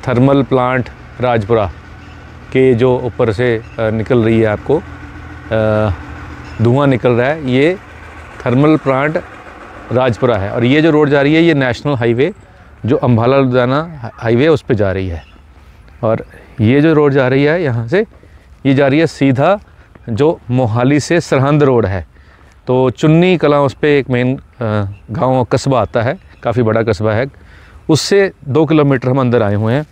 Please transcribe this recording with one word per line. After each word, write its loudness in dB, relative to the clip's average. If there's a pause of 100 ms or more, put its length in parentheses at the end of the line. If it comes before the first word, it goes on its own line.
थर्मल 2
प्लांट -2 (320)
राजपुरा 0 (840)
के 4
जो 2
ऊपर -2
से, -2
अ, -8 (180)
निकल 0
रही 2
है 4
आपको, -2
अ, -4 (680)
धुआं 2
निकल 2
रहा 0
है, -4
ये 2 (680)
थर्मल 2
प्लांट -2 (720)
राजपुरा 0
है। -4
और -2
ये 2
जो 4
रोड 2
जा 2
रही 2
है, 4
ये 4
नेशनल -2
हाईवे 0 (520)
जो 2
अम्बाला 2
लुधियाना 0
हा-, -14
हाईवे 0
उस 2
पे -2
जा 0
रही -4
है। -12 (680)
और -2 (360)
ये 4
जो 4
रोड 2
जा 2
रही 2
है 0
यहाँ -4
से, 0 (600)
ये 2
जा 2
रही 2
है 2
सीधा 0 (500)
जो 0 (120)
मोहाली 0
से -2
सरहंद 2
रोड 2
है। -6 (600)
तो 2
चुन्नी 2
कलां 2
उस 0
पे 0
एक -6
main, 0
अ, -16 (680)
गाँव 0
कस्बा 0
आता -2
है, -4 (240)
काफ़ी 0
बड़ा 0
कस्बा -2
है, -2 (640)
उससे 2 (160)
दो 2
किलोमीटर 2
हम 0
अंदर 2
आए 0
हुए 0
हैं। -2